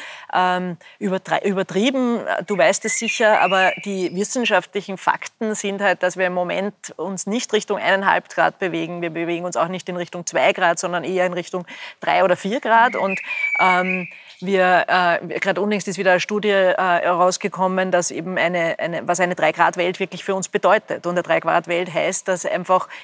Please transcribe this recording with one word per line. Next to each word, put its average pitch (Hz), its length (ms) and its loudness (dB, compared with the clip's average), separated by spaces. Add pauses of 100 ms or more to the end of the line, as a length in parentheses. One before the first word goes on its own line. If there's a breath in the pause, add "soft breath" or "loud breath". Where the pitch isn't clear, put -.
(340 loud breath)
ähm, 180 440 0 (200 loud breath)
übertrei-, 185 500 -2
übertrieben. 220 720 0 (260)
Du 208 100 -2
weißt 175 280 2
es 214 120 -2
sicher, 220 440 2
aber 190 320 2 (120)
die 190 300 -4
wissenschaftlichen 208 840 -2
Fakten - 560 -4
sind 196 300 -4
halt, 190 180 2
dass 180 160 0
wir 185 80 0
im 180 80 -2
Moment 180 640 -4
uns 180 300 -6
nicht 220 260 -4
Richtung 208 240 0
eineinhalb 180 520 2
Grad 160 280 0
bewegen. 170 460 -4
Wir 165 80 -4
bewegen 170 340 -4
uns 175 100 -6
auch 160 120 0
nicht 180 200 -8
in 180 100 -6
Richtung 175 280 -8
zwei 165 260 2
Grad, 175 280 2
sondern 175 240 -4
eher 180 240 0
in 180 60 -4
Richtung 180 340 -6 (320 loud breath)
drei 170 240 2
oder 185 120 6
vier 196 240 -4
Grad. 226 360 4
Und, 196 240 -2 (400 loud breath)
ähm, 185 480 2 (340 loud breath)
wir, 180 460 4
äh, 175 540 2
grad 185 180 0
unlängst 208 300 0
ist 170 80 -4
wieder 190 140 2
eine 180 100 4
Studie, 214 280 -2
äh, 185 600 2
rausgekommen, 185 840 0
dass 180 180 2
eben 165 280 -6
eine, 165 420 0
eine, 151 260 -6
was 180 140 0
eine 180 160 0
drei 156 160 2
Grad 165 240 2
Welt 180 240 -2
wirklich 185 240 -8
für 202 100 -2
uns 190 140 -4
bedeutet. 202 580 2
Und 175 100 -2
eine 170 80 0
drei 165 180 0
Grad 165 260 0
Welt 175 260 -2
heißt, 175 360 -2
dass 180 160 -2
einfach 180 420 0 (160 loud breath)